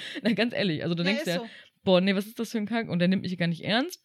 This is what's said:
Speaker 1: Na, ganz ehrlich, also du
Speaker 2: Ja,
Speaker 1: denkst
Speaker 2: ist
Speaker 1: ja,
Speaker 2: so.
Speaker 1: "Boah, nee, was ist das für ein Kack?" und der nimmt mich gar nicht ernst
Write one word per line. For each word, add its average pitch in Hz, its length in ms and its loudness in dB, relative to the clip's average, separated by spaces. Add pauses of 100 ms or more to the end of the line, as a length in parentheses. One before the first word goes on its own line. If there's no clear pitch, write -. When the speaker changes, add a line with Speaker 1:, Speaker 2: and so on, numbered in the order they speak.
(240)
Speaker 1:
Na, 220 100 2
ganz 226 200 0
ehrlich, 175 300 0
also 170 120 0
du 170 80 -2
Speaker 2:
Ja, - 0 -
Speaker 1:
denkst 220 200 0
Speaker 2:
ist 185 80 -4
Speaker 1:
ja, 175 100 -2
Speaker 2:
so. 226 100 -12 (320)
Speaker 1:
"Boah, 180 180 6
nee, 190 140 2
was 196 120 -2
ist 220 120 -12
das 226 120 -6
für 233 80 -4
ein 208 80 -2
Kack?" 226 220 -4
und 175 100 0
der 175 80 6
nimmt 190 160 2
mich 180 140 -6
gar 170 100 0
nicht 170 160 -2
ernst 262 420 -2